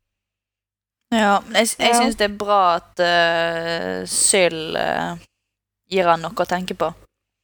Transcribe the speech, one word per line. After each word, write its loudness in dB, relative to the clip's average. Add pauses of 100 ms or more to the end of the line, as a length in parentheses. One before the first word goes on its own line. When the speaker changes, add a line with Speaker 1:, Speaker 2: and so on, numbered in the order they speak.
(1120)
Speaker 1:
Ja, 2
men -8
jeg, 2 (100)
jeg 2
Speaker 2:
Ja. 4
Speaker 1:
synes 0
det 0
er -10
bra 2
at, -10
eh, 0
Syl, 0
eh, -2 (760)
gir 0
han 2
noe -8
å -2
tenke -4
på. -4 (500)